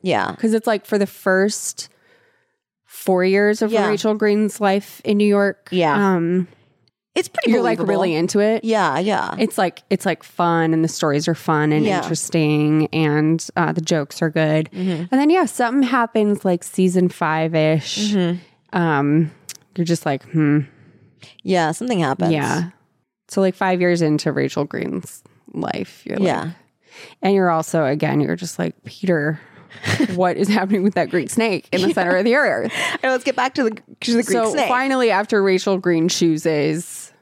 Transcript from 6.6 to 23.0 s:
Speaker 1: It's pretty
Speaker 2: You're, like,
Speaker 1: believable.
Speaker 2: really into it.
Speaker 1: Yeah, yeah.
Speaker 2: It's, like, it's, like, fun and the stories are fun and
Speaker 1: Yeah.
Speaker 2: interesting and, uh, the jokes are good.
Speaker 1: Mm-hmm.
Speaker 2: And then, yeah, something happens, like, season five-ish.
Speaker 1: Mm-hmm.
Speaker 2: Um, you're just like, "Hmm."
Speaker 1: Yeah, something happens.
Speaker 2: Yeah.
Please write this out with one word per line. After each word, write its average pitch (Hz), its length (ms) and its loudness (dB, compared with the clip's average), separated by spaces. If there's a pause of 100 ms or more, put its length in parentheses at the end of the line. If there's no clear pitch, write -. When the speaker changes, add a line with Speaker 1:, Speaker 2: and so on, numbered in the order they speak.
Speaker 1:
It's - 100 -4
pretty - 220 -2
Speaker 2:
You're, 233 120 4
like, 226 160 0
Speaker 1:
believable. 196 240 0
Speaker 2:
really 175 120 0
into 165 260 0
it. 220 240 0
Speaker 1:
Yeah, 190 340 0
yeah. 196 400 -2
Speaker 2:
It's, 220 200 0
like, 180 320 -2
it's, 190 160 -2
like, 170 160 -2
fun 165 500 0
and 160 120 2
the 160 40 0
stories 151 400 0
are 165 60 0
fun 151 380 0
and 151 120 2
Speaker 1:
Yeah. 190 140 0
Speaker 2:
interesting 151 920 0
and, 156 520 0 (120)
uh, 156 160 0
the 165 80 -2
jokes 156 420 -2
are 160 80 0
good. 156 420 0
Speaker 1:
Mm-hmm. 180 380 -4
Speaker 2:
And 262 100 2
then, 294 100 2
yeah, 359 140 4
something 247 380 0
happens, 226 640 0
like, 175 200 0
season 185 440 2
five-ish. 160 1040 0
Speaker 1:
Mm-hmm. 175 680 -4
Speaker 2:
Um, 151 520 2 (460)
you're 175 80 -2
just 165 220 -2
like, 139 240 -2
"Hmm." 151 300 2 (800)
Speaker 1:
Yeah, 170 300 0
something 233 280 -2
happens. 165 320 0
Speaker 2:
Yeah. 165 380 -2 (580)